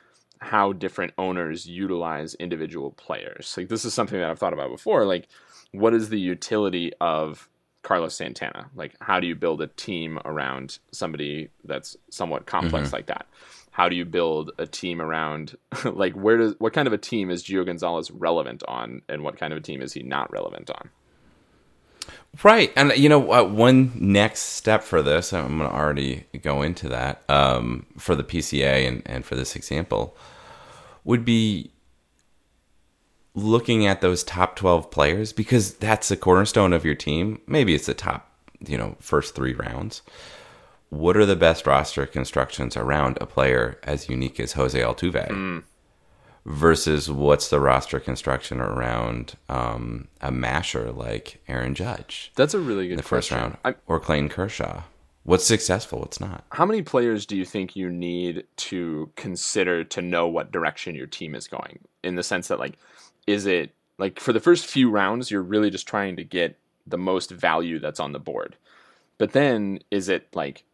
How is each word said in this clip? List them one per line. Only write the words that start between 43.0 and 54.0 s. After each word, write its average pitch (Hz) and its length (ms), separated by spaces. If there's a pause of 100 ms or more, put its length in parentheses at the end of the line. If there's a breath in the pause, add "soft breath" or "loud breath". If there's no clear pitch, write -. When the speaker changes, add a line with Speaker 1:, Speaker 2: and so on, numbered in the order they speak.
Speaker 2:
a - 60
player 64 560
as 71 260
unique 64 320
as - 120
Jose 65 260
Altuve? 62 500
Speaker 1:
Mm. 95 360 (840 soft breath)
Speaker 2:
Versus 76 640
what's 71 400
the 73 80
roster 67 400
construction 64 640
around, 58 720 (140)
um, 58 580 (140)
a 67 100
masher 62 640
like 57 560
Aaron 64 260
Judge - 640
Speaker 1:
That's 151 180
a 196 60
really 101 260
good 87 60
Speaker 2:
in 85 60
the 69 40
first - 280
Speaker 1:
question. 60 80
Speaker 2:
round, 58 260
Speaker 1:
I 127 100 (140)
Speaker 2:
or 82 100
Clayton 73 300